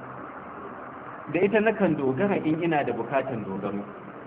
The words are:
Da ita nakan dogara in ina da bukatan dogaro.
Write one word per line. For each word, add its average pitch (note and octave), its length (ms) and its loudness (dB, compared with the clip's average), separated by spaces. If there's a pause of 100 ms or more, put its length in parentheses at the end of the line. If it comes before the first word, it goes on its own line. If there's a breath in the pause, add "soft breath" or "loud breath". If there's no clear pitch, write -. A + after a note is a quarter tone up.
(1300)
Da D3+ 120 0
ita G#3 200 6
nakan G#3 360 4
dogara D3 440 2
in D#3 220 2
ina D#3+ 200 4
da A#2+ 100 0
bukatan A2+ 520 -2
dogaro. G2+ 400 -4 (420)